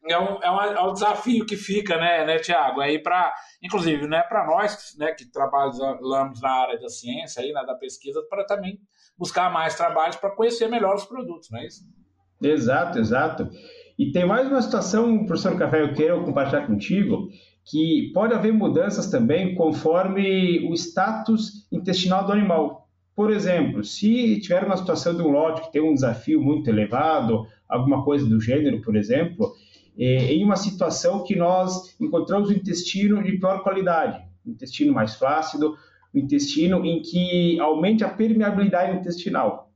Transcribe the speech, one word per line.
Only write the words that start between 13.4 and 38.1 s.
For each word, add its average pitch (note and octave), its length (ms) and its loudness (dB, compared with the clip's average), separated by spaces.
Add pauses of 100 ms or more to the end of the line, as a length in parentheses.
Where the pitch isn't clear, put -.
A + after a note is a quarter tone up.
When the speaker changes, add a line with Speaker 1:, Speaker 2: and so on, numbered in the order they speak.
Speaker 2:
E - 140 0
tem F3+ 120 2
mais A#3 240 2
uma C4+ 140 2
situação, A3 640 0
professor E3+ 320 -2
Café, D#3 240 2
eu C#3+ 100 0
quero D#3+ 320 2
compartilhar C#3 420 -2
contigo, A2+ 640 0 (360)
que D#3 500 0
pode A3 180 2
haver A3 180 2
mudanças F#3 600 0
também D3 440 2
conforme F#3 1160 2
o - 20 -2
status - 960 -2
intestinal F#3 540 0
do G3 80 0
animal. F3 560 0 (260)
Por G#3 160 2
exemplo, F3+ 540 0
se A3+ 560 2
tiver F#3 240 0
uma G3 140 0
situação E3+ 360 -2
de F3 60 -4
um D#3+ 80 2
lote D#3 320 2
que - 120 -14
tem D3 100 0
um D#3 100 2
desafio C3+ 480 2
muito C#3+ 300 0
elevado, A2+ 760 0 (220)
alguma C3 340 2
coisa C#3+ 240 2
do A2 140 4
gênero, C3 400 0
por G#2+ 160 -2
exemplo, C#3 560 0 (460)
eh, B2+ 340 2
em F3+ 100 2
uma G3+ 140 4
situação F#3 680 -2
que G3 140 -2
nós F#3 640 0
encontramos G3 480 0
o G#3 60 4
intestino G3 680 0
de F#3 100 -2
pior F#3+ 300 0
qualidade, E3+ 560 0 (280)
um A#2+ 60 -12
intestino C#3+ 420 0
mais A2 200 0
flácido, D3+ 600 0 (380)
um C#3 60 4
intestino D#3+ 680 0
em E3+ 160 0
que F3 580 0
aumente E3+ 420 2
a F#3+ 60 0
permeabilidade G3+ 880 2